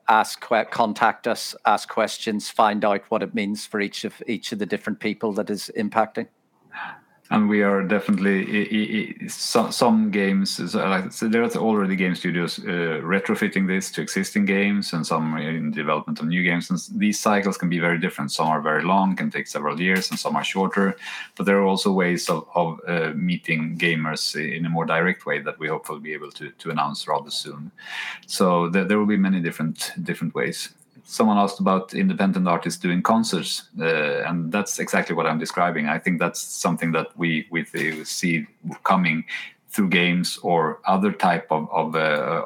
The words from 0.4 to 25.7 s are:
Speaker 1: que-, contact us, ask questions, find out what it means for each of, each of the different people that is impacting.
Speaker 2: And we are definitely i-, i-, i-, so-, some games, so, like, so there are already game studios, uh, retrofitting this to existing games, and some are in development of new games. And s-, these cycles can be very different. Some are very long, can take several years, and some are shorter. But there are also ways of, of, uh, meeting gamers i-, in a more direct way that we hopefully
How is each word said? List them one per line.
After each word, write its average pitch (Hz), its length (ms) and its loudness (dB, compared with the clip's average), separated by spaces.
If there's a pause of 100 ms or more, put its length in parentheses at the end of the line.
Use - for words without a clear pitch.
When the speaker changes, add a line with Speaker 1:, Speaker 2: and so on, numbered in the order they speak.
Speaker 1:
que-, 110 200 2
contact 110 640 0
us, - 260 -4 (100)
ask 107 240 2
questions, 104 640 -2
find 107 340 4
out 101 240 2
what 107 140 2
it 98 140 -4
means 104 300 -2
for 107 140 -4
each 101 240 -4
of, - 220 -8
each 107 240 -6
of 107 80 -6
the 101 80 -2
different 104 320 -4
people 107 340 -4
that 98 160 -2
is 101 300 -6
impacting. 107 480 0 (1000)
Speaker 2:
And 104 200 4
we 104 160 4
are 98 180 2
definitely 98 640 2
i-, 104 240 0
i-, 107 540 -2
i-, - 20 -8
so-, - 440 0
some 110 420 4
games, 98 580 2
so, 110 80 0 (100)
like, 95 220 0
so - 160 -4
there 113 160 4
are 117 140 2
already 101 400 2
game 92 180 2
studios, 87 460 -2
uh, 85 420 -2
retrofitting 98 640 0
this 95 240 -2
to - 100 -8
existing 95 440 -2
games, 98 480 0
and 80 120 -2
some 80 300 -2
are 78 60 -4
in 78 320 -4
development 76 480 -4
of 78 80 -4
new 90 160 0
games. 87 260 0
And 90 60 0
s-, - 100 -6
these 104 320 0
cycles 101 400 2
can 90 100 0
be 87 120 0
very 85 180 2
different. 80 320 -4
Some 80 160 0
are 78 140 2
very 76 240 0
long, 95 320 4
can 76 160 -2
take 71 160 -6
several 73 320 -4
years, 92 280 2
and - 120 -6
some 76 160 -2
are 73 80 -2
shorter. 95 520 2 (400)
But 92 100 -2
there 98 120 6
are 98 80 4
also 95 240 2
ways 90 400 2
of, 80 240 -2
of, 82 320 0
uh, 82 300 0
meeting 85 600 -2
gamers 78 640 -2
i-, 76 140 -4
in 82 100 -4
a 82 40 -2
more 82 180 -2
direct 82 400 0
way 73 140 -2
that 76 180 -8
we 78 80 -6
hopefully 78 320 -6